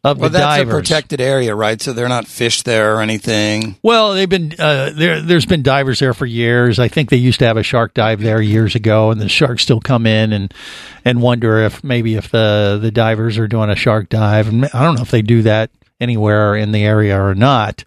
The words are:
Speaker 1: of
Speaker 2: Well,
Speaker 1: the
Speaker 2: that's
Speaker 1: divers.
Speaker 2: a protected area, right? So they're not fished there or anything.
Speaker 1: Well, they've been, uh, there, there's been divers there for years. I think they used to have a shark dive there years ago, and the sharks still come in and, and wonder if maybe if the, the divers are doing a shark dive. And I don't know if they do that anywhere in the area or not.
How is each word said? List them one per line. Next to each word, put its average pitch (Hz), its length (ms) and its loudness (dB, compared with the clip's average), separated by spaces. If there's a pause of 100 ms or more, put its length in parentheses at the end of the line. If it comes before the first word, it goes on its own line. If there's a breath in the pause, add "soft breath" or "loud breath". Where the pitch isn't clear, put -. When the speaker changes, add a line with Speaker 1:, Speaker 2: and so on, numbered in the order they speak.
Speaker 1:
of 139 140 0
Speaker 2:
Well, 156 100 0
Speaker 1:
the 170 80 0
Speaker 2:
that's 147 220 2
Speaker 1:
divers. 117 140 0
Speaker 2:
a - 40 0
protected 151 420 -4
area, 127 340 0
right? 107 280 -2
So 139 100 -8
they're 120 160 -4
not 123 200 -4
fished - 360 -4
there 110 320 0
or 110 60 -2
anything. 107 840 -2
Speaker 1:
Well, 220 300 2
they've 190 160 0
been, 170 280 -2
uh, 147 380 -2
there, 160 240 0
there's 160 260 2
been 156 180 0
divers 135 360 0
there 131 140 0
for 143 120 -6
years. 120 540 2
I 120 80 2
think 123 220 -2
they 131 80 4
used 123 220 2
to 131 60 4
have 113 120 2
a 104 60 0
shark 117 300 -2
dive 110 280 0
there 110 200 0
years 107 340 0
ago, 110 360 2
and 107 80 -2
the 104 80 -4
sharks 123 360 0
still 117 180 0
come 117 240 0
in 110 260 2
and, 98 220 -4 (500 loud breath)
and 123 180 0
wonder 117 380 2
if 107 240 -2
maybe 117 320 -2
if 101 160 -6
the, 104 500 2
the 110 100 -2
divers 110 460 0
are 110 120 -2
doing 110 200 0
a 98 60 0
shark 107 320 0
dive. 107 400 2
And 113 160 0 (100)
I 127 120 0
don't 165 100 2
know 117 60 -2
if - 100 -6
they 117 120 2
do 113 180 4
that 110 300 0 (280)
anywhere 107 560 0
in 107 160 -4
the 107 140 0
area 107 360 2
or 98 140 0
not. 110 520 0